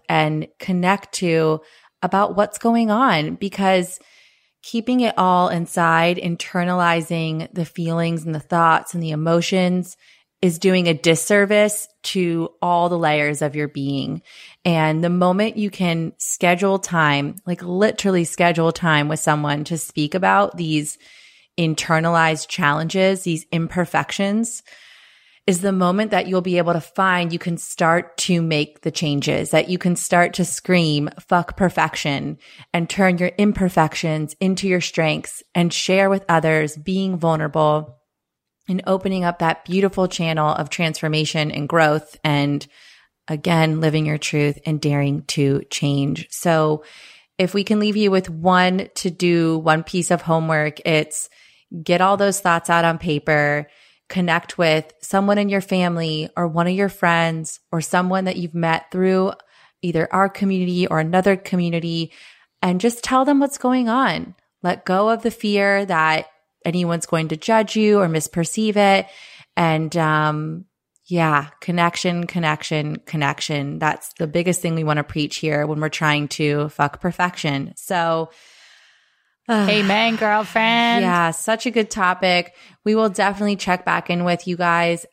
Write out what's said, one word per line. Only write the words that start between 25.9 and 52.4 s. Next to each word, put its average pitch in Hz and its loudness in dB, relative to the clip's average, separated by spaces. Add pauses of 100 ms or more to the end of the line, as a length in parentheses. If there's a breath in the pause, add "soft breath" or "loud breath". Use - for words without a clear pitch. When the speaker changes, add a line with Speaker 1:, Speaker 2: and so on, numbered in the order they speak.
Speaker 1:
that 185 0
you'll 185 0
be 175 0
able 170 0
to 165 0
find 180 0
you 170 -6
can 170 -4
start 170 0
to 175 0
make 156 -2
the 156 -4
changes, 147 -2
that 156 2
you 180 -2
can 175 0
start - 0
to 180 0
scream, 156 0 (100)
"Fuck - -2
perfection," 156 -2 (340 loud breath)
and 170 -2
turn 185 2
your 180 0
imperfections 170 0
into 190 0
your 180 2
strengths 156 -4 (120)
and 170 2
share 190 2
with 196 0
others, 156 2
being 185 -4
vulnerable 156 0 (680)
and 190 -4
opening 190 -2
up 175 -2
that 160 0
beautiful 190 0
channel 160 -2
of 151 -2
transformation 156 -2
and 143 -6
growth 156 2
and, 143 0 (580 soft breath)
again, 160 0
living 156 0
your 151 -2
truth 147 -2
and 156 -2
daring 143 0
to 139 0
change. 143 -2
So 156 0 (520 loud breath)
if 180 0
we 202 -2
can 208 0
leave 208 0
you 208 2
with 185 0
one 180 2
to - -2
do, 165 2
one 160 2
piece 180 -2
of 165 0
homework, 160 0
it's 156 0 (540 soft breath)
get 175 0
all 196 4
those 196 0
thoughts 170 0